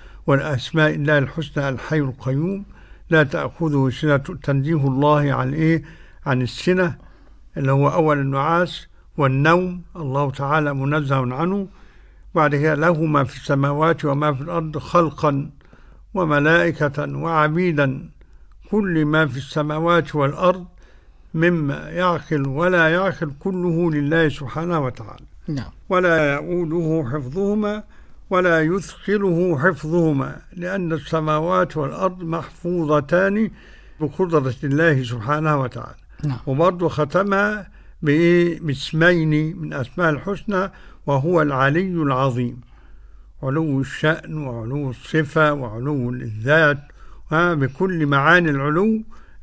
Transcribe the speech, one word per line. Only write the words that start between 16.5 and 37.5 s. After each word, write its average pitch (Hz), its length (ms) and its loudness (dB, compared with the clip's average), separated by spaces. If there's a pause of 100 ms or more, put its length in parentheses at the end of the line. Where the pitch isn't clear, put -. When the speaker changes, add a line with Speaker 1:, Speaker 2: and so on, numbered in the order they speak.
Speaker 1:
وعبيدا، 151 920 0 (640)
كل 180 340 0
ما 156 220 2
في 123 100 -6
السماوات 156 800 0
والأرض 180 500 0 (680)
مما 156 560 0
يعقل 165 580 -2
ولا 165 420 2
يعقل 175 500 -2
كله 175 520 0
لله 151 380 2
سبحانه 151 500 -4
وتعالى. 113 460 -8 (220)
Speaker 2:
نعم. 139 240 -6 (180)
Speaker 1:
ولا 165 440 4
يؤوده 160 800 -2
حفظهما 202 720 -2 (460)
ولا 180 320 2
يثقله 180 1000 0
حفظهما، 151 840 0 (120)
لأن 180 400 -4
السماوات 160 840 0
والأرض 175 460 -4
محفوظتان 170 1300 0 (480)
بقدرة 151 640 0
الله 143 400 2
سبحانه 139 580 -2
وتعالى". 120 340 -8 (280)
Speaker 2:
نعم. 139 140 -2 (100)
Speaker 1:
وبرضه 170 420 0
ختمها 196 800 0 (340)